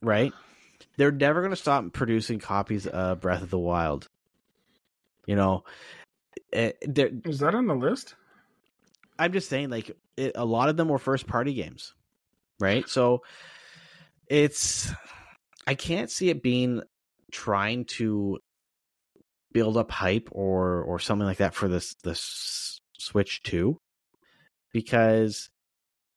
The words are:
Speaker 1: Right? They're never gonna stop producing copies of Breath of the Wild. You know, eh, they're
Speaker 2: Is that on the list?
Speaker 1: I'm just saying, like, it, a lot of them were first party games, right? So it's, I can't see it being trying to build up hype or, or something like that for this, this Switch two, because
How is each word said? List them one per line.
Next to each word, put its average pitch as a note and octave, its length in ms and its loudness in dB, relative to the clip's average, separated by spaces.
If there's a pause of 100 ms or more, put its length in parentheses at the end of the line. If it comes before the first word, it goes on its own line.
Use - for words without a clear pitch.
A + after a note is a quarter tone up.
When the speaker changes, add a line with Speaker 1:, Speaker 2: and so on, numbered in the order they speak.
Speaker 1:
Right? A2+ 320 2 (640)
They're C#3+ 140 6
never D3 320 2
gonna F#3+ 120 -2
stop C#3 380 0
producing A2+ 460 0
copies G2+ 480 -2
of F#2 340 -2
Breath F2+ 220 0
of F2 80 -8
the F#2 80 0
Wild. E2+ 480 0 (1200)
You G2+ 80 0
know, F#2+ 280 4 (880)
eh, A2+ 200 0 (100)
they're C#3 300 0 (120)
Speaker 2:
Is D#3 160 -4
that D3+ 140 2
on A#3+ 140 0
the D3+ 80 0
list? C#3+ 400 -2 (1040)
Speaker 1:
I'm F3 120 2
just F#3+ 160 -2
saying, C#3 220 -4
like, A2+ 260 -6 (220)
it, C3 180 -2
a A#2+ 100 -2
lot A#2 240 4
of D#3 80 0
them E3 120 2
were C#3 100 2
first C3 280 -2
party C3 260 0
games, - 400 -10 (680)
right? G2+ 300 2
So B2 340 4 (1040)
it's, - 640 0 (760)
I C#3 100 0
can't E3 340 -4
see F#3 200 0
it D3 140 -2
being B2 380 2 (500)
trying A2 540 -2
to G#2 540 -2 (1120)
build A2 240 2
up A2 140 0
hype G2 400 0
or, F#2 520 0
or F2 160 -4
something G#2 260 0
like F#2+ 120 0
that G2 180 2
for G2+ 120 -2
this, F2+ 360 -2
this - 760 -8 (200)
Switch - 440 -2
two, E3 340 0 (920)
because A2+ 800 2 (680)